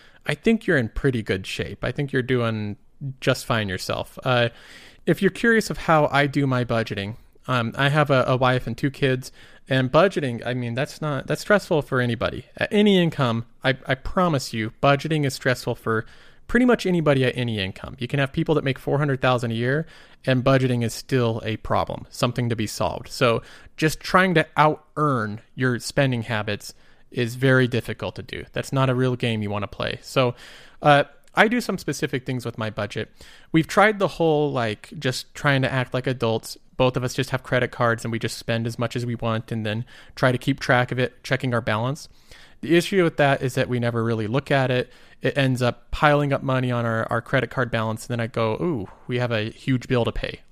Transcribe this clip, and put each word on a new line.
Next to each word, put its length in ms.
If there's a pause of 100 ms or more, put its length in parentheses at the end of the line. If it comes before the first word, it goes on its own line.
(260)
I 80
think 320
you're 120
in 100
pretty 340
good 240
shape. 380
I 80
think 180
you're 120
doing 560 (420)
just 260
fine 220
yourself. 560
Uh, 240 (580)
if 160
you're 80
curious 400
of 80
how 320
I 160
do 200
my 180
budgeting, 520 (300)
um, 300
I 140
have 200
a, 160
a 100
wife 300
and 100
two 140
kids, 400 (380)
and 240
budgeting, 540
I 80
mean, 180
that's 300
not, 240
that's 160
stressful 400
for 180
anybody. 460 (100)
At 160
any 260
income, 460 (180)
I, 140 (100)
I 80
promise 600
you, 180 (100)
budgeting 440
is 80
stressful 400
for 320 (400)
pretty 180
much 220
anybody 380
at 120
any 220
income. 400
You 100
can 100
have 140
people 220
that 100
make 140
four 180
hundred 240
thousand 300
a 40
year, 320 (380)
and 180
budgeting 400
is 120
still 500
a 140
problem, 500
something 400
to 80
be 100
solved. 420
So 340 (340)
just 240
trying 340
to 120 (100)
out-earn 840 (120)
your 260
spending 420
habits 500 (380)
is 240
very 340
difficult 480
to 60
do. 220 (100)
That's 180
not 160
a 60
real 220
game 260
you 80
wanna 160
play. 340
So, 340 (460)
uh, 240 (320)
I 120
do 120
some 180
specific 460
things 200
with 140
my 120
budget. 400 (400)
We've 160
tried 320
the 80
whole, 460
like, 440
just 380
trying 280
to 100
act 200
like 140
adults. 500 (200)
Both 200
of 60
us 100
just 180
have 120
credit 300
cards 320
and 80
we 80
just 180
spend 300
as 100
much 160
as 100
we 120
want 340
and 160
then 180 (300)
try 160
to 80
keep 220
track 320
of 80
it, 240
checking 280
our 80
balance. 480 (520)
The 160
issue 260
with 140
that 260
is 140
that 120
we 120
never 240
really 240
look 240
at 180
it. 220 (300)
It 140
ends 240
up 300
piling 420
up 120
money 260
on 160
our, 240
our 100
credit 300
card 180
balance. 380
And 60
then 80
I 80
go, 320
"Ooh, 280 (200)
we 100
have 140
a 180
huge 380
bill 160
to 80
pay." 280 (120)